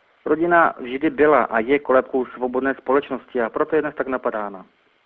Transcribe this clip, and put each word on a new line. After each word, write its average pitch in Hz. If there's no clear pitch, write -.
Rodina 165
vždy 135
byla 139
a 113
je 123
kolébkou 127
svobodné 127
společnosti, 131
a 113
proto -
je 156
dnes 147
tak 131
napadána. 107